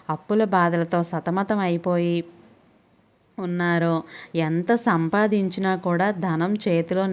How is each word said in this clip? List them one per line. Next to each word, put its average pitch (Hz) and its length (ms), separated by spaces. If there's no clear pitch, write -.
అప్పుల 208 340
బాధలతో 170 440
సతమతం 196 560
అయిపోయి 175 500
ఉన్నారో, 175 580
ఎంత 175 220
సంపాదించినా 190 840
కూడా 175 220
ధనం 170 260
చేతిలో 180 480